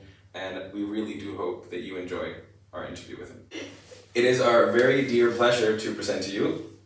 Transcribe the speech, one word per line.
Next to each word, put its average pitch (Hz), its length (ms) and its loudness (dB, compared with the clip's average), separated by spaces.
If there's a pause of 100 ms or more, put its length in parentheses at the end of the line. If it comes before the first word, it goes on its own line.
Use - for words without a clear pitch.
(340)
and 92 400 -10
we 101 120 -6
really 107 340 -6
do 95 160 -10
hope 90 360 -8
that 90 100 -8
you 95 160 -10
enjoy 90 360 -8 (400)
our - 140 -10
interview - 300 -14
with - 140 -14
him. - 140 -20 (720)
It 120 80 4
is 127 160 6
our 117 320 6
very 127 340 4
dear 120 260 4
pleasure 117 460 4
to - 160 -4
present - 300 -4
to 98 80 -6
you - 400 -2 (140)